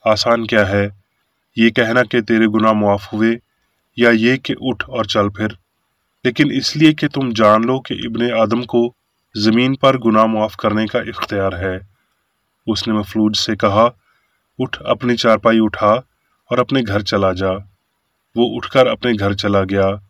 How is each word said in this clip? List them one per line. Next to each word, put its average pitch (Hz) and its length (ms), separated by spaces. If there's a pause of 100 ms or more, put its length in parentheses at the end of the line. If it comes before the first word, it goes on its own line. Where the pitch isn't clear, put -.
آسان 113 420
کیا 104 220
ہے، 101 200 (640)
یہ 117 140
کہنا 120 340
کہ 117 180
تیرے 113 240
گناہ 110 260
معاف 104 420
ہوئے، 113 220 (600)
یا 120 120
یہ 117 280
کہ - 240
اٹھ 131 280
اور 120 140
چل 104 260
پھر؟ 107 180 (760)
لیکن 127 280
اس 135 260
لیے 156 160
کہ 151 140
تم 135 220
جان 110 360
لو 131 160
کہ - 120
ابن 113 460
آدم 113 240
کو 120 300 (420)
زمین 113 400
پر 135 220
گناہ 110 280
معاف 107 320
کرنے 110 300
کا 120 120
اختیار 101 540
ہے۔" 95 260 (880)
اس 107 200
نے 113 60
مفلوج 107 440
سے - 180
کہا، 107 340 (680)
"اٹھ، - 220
اپنی 123 360
چارپائی 113 440
اٹھا 107 300 (540)
اور 123 120
اپنے 131 300
گھر 98 140
چلا 98 300
جا۔" 92 200 (840)
وہ 117 200
اٹھ 117 140
کر 127 180
اپنے 117 320
گھر 101 140
چلا 101 280
گیا۔ 98 280 (200)